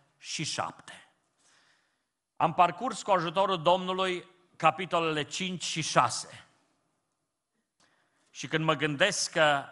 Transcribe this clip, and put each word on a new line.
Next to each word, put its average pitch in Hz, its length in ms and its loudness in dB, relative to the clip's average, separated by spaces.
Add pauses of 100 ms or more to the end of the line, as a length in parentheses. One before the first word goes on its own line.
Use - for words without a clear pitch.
(180)
și - 260 -8
șapte. - 640 -10 (1300)
Am 160 180 0
parcurs 180 480 0
cu - 80 -2
ajutorul 185 520 2
Domnului 185 640 0 (300)
capitolele 160 640 0
cinci 180 400 -8
și - 180 -4
șase. - 640 0 (1800)
Și - 180 -12
când 156 160 -2
mă 156 100 4
gândesc 151 560 0
că 147 420 2